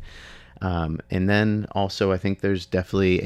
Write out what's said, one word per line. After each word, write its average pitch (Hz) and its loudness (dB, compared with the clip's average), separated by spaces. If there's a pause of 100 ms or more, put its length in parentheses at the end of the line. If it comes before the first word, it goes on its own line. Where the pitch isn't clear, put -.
(640)
Um, 82 -2 (120)
and 92 0
then 107 2
also, 98 0
I 92 0
think 98 -2
there's 98 -2
definitely 92 2